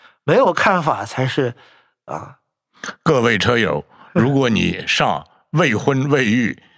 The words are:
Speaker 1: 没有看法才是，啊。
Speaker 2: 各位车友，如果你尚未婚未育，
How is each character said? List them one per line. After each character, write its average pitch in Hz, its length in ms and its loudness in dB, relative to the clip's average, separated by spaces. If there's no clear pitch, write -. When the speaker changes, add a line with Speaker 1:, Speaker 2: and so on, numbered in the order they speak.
Speaker 1:
没 165 120 2
有 233 160 4
看 185 300 0
法 113 220 -2
才 127 220 -4
是， 127 280 -2
啊。 - 300 -12
Speaker 2:
各 139 180 2
位 113 160 2
车 117 220 0
友， 76 260 -2
如 143 200 2
果 135 160 2
你 90 380 -2
尚 92 380 -2
未 151 240 2
婚 135 340 0
未 139 160 2
育， 117 380 0